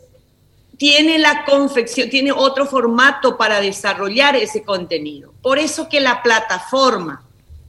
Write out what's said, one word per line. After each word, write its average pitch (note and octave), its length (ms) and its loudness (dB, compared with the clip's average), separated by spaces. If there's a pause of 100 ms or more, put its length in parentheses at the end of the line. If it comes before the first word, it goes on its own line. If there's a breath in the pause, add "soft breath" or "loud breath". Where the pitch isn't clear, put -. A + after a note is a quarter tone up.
(760)
tiene D#4 440 4
la D4 260 2
confección, C4 640 0
tiene C4+ 220 0
otro C4 340 0
formato B3+ 720 2
para G#3+ 240 0
desarrollar G3+ 720 0
ese G#3+ 280 -2
contenido. D#3 800 -8
Por C4+ 160 0
eso D#4 280 -4
que D4 140 -2
la B3+ 220 0
plataforma A3 1000 0 (460)